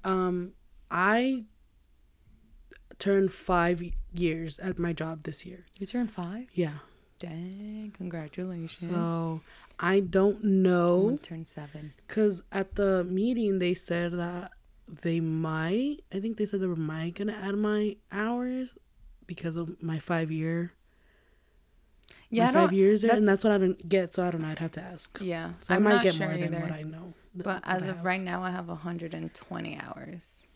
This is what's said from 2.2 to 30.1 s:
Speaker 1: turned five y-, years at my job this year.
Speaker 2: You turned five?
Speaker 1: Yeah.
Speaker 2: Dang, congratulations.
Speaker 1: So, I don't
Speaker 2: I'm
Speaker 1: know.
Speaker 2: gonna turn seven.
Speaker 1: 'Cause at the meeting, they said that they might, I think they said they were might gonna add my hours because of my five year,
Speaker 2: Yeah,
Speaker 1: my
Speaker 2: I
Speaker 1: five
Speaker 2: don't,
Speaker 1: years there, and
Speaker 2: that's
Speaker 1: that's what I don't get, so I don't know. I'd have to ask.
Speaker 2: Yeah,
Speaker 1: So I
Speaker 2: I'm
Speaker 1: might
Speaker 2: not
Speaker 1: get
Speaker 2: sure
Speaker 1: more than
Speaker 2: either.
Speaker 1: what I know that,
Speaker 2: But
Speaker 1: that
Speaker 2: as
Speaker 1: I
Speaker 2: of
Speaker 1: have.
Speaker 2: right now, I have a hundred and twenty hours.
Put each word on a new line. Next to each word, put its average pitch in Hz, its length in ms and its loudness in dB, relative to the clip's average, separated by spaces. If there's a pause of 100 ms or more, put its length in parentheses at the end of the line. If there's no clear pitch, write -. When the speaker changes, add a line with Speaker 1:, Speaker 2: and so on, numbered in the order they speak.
Speaker 1:
turned 196 320 4
five 175 500 2
y-, 175 120 -6 (200)
years 165 460 -2
at 185 180 -4
my 170 140 0
job 160 320 -6
this - 220 -8
year. 180 200 -16 (140)
Speaker 2:
You 196 60 -6
turned 240 260 -4
five? 196 420 -8
Speaker 1:
Yeah. 151 260 -2 (400)
Speaker 2:
Dang, 196 760 -12
congratulations. 170 840 -8 (120)
Speaker 1:
So, 165 500 -2 (380)
I 190 220 4
don't 196 420 2
Speaker 2:
I'm 190 180 4
Speaker 1:
know. 180 440 6
Speaker 2:
gonna 262 120 2
turn 165 280 -10
seven. 151 480 -14 (140)
Speaker 1:
'Cause 208 440 2
at 190 240 -4
the 190 300 4
meeting, 202 540 2
they 180 140 2
said 170 400 -2
that 175 380 -6 (520)
they 170 160 2
might, 160 760 0 (160)
I 196 60 -2
think 214 180 -4
they 214 80 0
said 202 160 -2
they 185 60 0
were 175 80 0
might 160 400 -4
gonna 214 180 -4
add 202 220 -4
my 208 400 0 (160)
hours 247 640 -4 (520)
because 165 320 -6
of 170 240 -6
my 160 180 -4
five 165 320 -2
year, 165 420 -2 (1600)
Speaker 2:
Yeah, 226 160 4
Speaker 1:
my - 40 6
Speaker 2:
I - 40 2
Speaker 1:
five 320 160 8
Speaker 2:
don't, 190 80 4
Speaker 1:
years 202 240 6
there, 226 100 4
and 233 160 6
Speaker 2:
that's 196 140 6
Speaker 1:
that's - 20 -2
what 214 100 6
I 202 40 4
don't 180 320 2
get, 180 240 2
so 180 120 0
I 175 60 0
don't 165 100 -4
know. 156 80 -4
I'd 156 100 -6
have 165 140 -4
to 160 80 -10
ask. 180 400 -12
Speaker 2:
Yeah, 170 280 -6 (100)
Speaker 1:
So - 140 0
I 190 40 6
Speaker 2:
I'm 208 60 6
Speaker 1:
might 214 120 8
Speaker 2:
not 233 80 6
Speaker 1:
get 180 120 6
Speaker 2:
sure 160 120 0
Speaker 1:
more 156 100 -2
than 170 160 0
Speaker 2:
either. 170 80 -2
Speaker 1:
what 170 100 -4
I 151 120 -6
know 165 300 -12 (220)
that, 180 80 -8
Speaker 2:
But 190 220 -4
Speaker 1:
that 185 120 0
Speaker 2:
as 180 60 -4
Speaker 1:
I 190 40 -4
Speaker 2:
of 190 100 -4
Speaker 1:
have. 170 80 -8
Speaker 2:
right 185 160 0
now, 180 220 -4
I 185 80 -4
have 180 180 -6
a 175 60 -6
hundred 165 380 -8
and 160 200 -8
twenty 170 460 -10
hours. - 680 -16 (100)